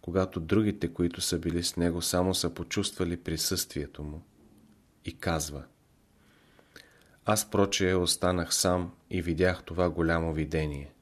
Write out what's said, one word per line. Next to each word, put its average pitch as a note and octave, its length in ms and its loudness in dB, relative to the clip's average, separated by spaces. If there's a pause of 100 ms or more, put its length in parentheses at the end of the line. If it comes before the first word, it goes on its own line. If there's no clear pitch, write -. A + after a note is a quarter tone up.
когато F#2 400 0
другите, G2 520 2
които F2 280 0
са - 180 -2
били E2+ 240 -2
с - 140 -4
него, F2 260 0
само F#2 320 0
са F2 200 -2
почувствали F2 600 -2
присъствието D#2+ 880 -4
му, D2+ 200 -10 (800)
и - 140 -10
казва: D#2 460 -4 (1600)
Аз, - 260 2
прочее, G2 440 4
останах F2+ 600 2
сам F2+ 380 2 (180)
и F#2 120 -2
видях E2+ 400 2
това F2 280 0
голямо E2 420 2
видение. D2+ 680 -2